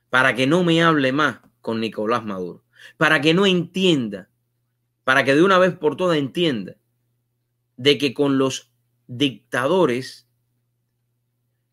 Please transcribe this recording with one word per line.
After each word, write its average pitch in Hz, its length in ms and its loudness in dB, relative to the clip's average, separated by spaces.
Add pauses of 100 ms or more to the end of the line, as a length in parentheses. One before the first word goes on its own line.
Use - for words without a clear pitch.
para 131 260 2
que 127 120 -2
no 175 180 2
me 165 180 2
hable 147 300 2
más 139 280 -2 (200)
con 113 200 -6
Nicolás 110 440 -4
Maduro, 92 400 -10 (320)
para 156 240 2
que 160 140 2
no 196 120 2
entienda, 160 840 -2 (760)
para 135 200 2
que 135 100 2
de 151 80 4
una 190 160 4
vez 180 180 2
por 147 200 -2
todas 175 220 -2
entienda 135 580 -4 (1000)
de 131 220 2
que 127 160 -2
con 143 240 0
los 135 340 -4 (340)
dictadores 131 1200 -2 (1400)